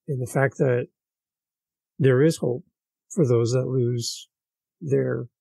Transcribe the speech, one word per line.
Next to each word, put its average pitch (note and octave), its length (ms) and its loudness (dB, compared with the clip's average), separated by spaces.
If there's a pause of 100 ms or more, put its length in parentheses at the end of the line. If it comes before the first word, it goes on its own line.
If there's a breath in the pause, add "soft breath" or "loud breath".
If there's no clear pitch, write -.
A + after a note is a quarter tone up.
and C3 140 -6
the B2 100 -8
fact C3+ 260 0
that B2 300 0 (1120)
there B2+ 220 4
is D#3+ 160 2
hope B2+ 260 -4 (460)
for E3 160 0
those A#2 260 2
that B2+ 140 0
lose B2 640 -4 (500)
their B2+ 480 -2 (140)